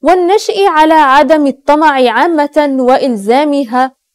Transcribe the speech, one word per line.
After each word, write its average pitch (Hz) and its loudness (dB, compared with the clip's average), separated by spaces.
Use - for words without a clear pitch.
والنشء 370 0
على 311 2
عدم 294 2
الطمع 277 0
عامة 294 -2
وإلزامها 254 -2